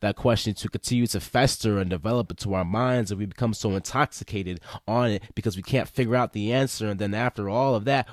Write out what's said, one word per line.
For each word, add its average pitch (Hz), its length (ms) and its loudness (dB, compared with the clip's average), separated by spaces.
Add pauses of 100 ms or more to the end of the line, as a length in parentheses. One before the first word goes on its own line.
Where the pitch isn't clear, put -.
that 101 140 0
question 113 380 2
to - 160 -6
continue 120 380 0
to 104 120 -2
fester 117 600 2
and 92 100 0
develop 104 400 0
into 98 240 -4
our 92 100 0
minds, 117 460 0
and 98 100 -4
we 104 60 -2
become 107 300 -2
so 107 160 -2
intoxicated 95 880 -2 (260)
on 117 220 2
it 101 140 -2 (100)
because 107 240 -2
we 95 60 -6
can't - 260 0
figure 123 260 0
out 123 180 0
the 107 200 0
answer. 131 340 0
And 101 120 -2
then 101 160 -2
after 110 340 -2
all 127 240 2
of 107 120 0
that, 135 280 2